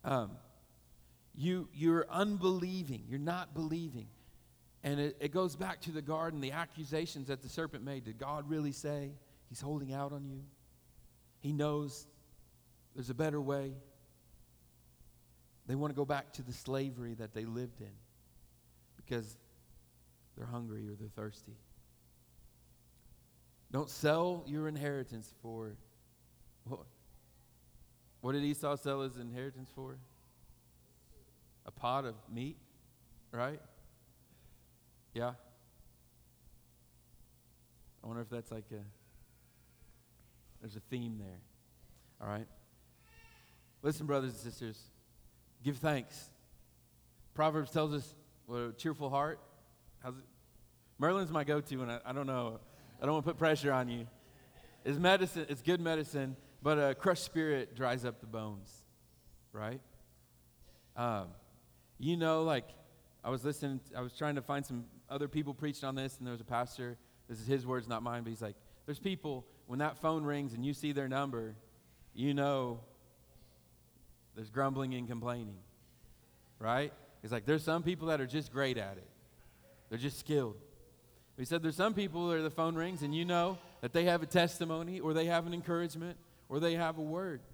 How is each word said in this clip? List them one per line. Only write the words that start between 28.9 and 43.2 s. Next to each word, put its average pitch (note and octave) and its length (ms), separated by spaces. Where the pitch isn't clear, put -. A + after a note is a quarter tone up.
his C3 140
inheritance B2+ 580
for? C3 240
A - 80
pot C3 340
of A2 100
meat, B2+ 300
right? C3 300
Yeah. A#2+ 200
I - 40
wonder A#2 160
if G#2+ 60
that's A#2 220
like A2 200
a, G#2 100
there's G#2+ 160
a G#2+ 140
theme A#2 300
there, F#2 200
all G#2+ 80
right? G#2+ 200